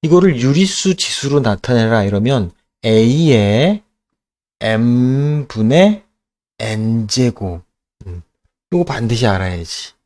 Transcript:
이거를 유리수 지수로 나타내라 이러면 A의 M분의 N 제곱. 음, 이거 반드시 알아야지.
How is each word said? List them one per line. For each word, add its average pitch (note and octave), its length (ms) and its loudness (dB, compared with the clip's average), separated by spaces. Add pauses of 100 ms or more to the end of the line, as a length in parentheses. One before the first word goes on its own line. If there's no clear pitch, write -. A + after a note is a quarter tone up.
이거를 E3+ 380 2
유리수 F3+ 560 0
지수로 C#3+ 440 -2
나타내라 A2+ 640 0
이러면 G2+ 480 -2 (320)
A의 A#2+ 960 2 (760)
M분의 C3 1400 0 (560)
N A2 480 -4
제곱. G2+ 560 -4 (420)
음, F2 160 -14 (480)
이거 F3 140 0
반드시 A#2 420 -2
알아야지. F#2 680 -4 (120)